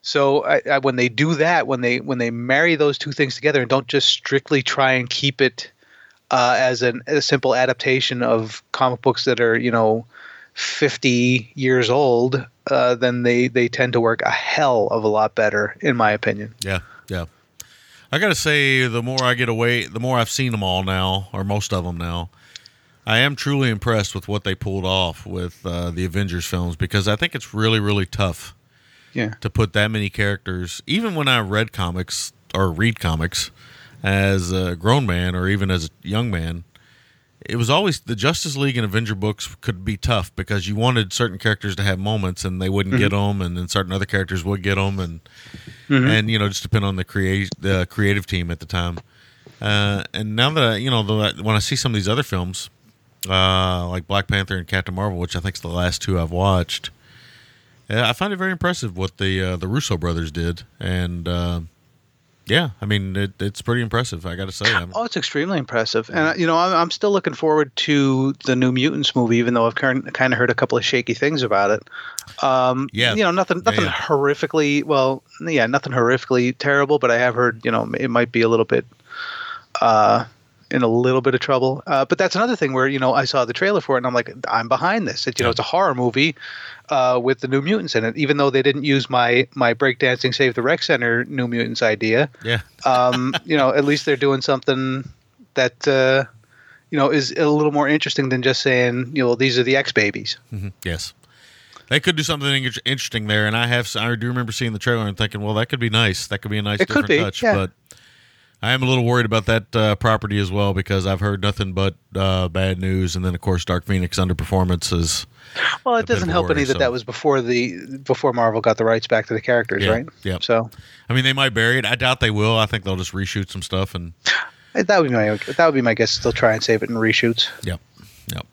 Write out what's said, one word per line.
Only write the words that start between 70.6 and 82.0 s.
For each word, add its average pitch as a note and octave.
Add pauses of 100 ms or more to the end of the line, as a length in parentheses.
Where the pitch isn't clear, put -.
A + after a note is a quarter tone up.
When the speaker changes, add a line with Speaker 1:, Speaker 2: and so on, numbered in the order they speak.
Speaker 1:
of A2+
shaky A#2+
things D3
about G2+
it. G#2+ (640)
Um, C3
Speaker 2:
Yeah. A#2
Speaker 1:
you G#3+
know, F3
nothing, F3+
Speaker 2:
Yeah, A3+
Speaker 1:
nothing G3+
Speaker 2:
yeah. C#3
Speaker 1:
horrifically, D3
well, C3+ (180)
yeah, D#3
nothing C3+
horrifically B2+
terrible, C#3+
but B2+
I A#2
have B2
heard, A#2
you A#2
know, A2+ (100)
it B2
might A#2+
be A#2
a A2+
little A2+
bit, - (960)
uh, A2 (460)
in B2+
a A#2+
little B2
bit B2+
of B2
trouble. C3
Uh, C3+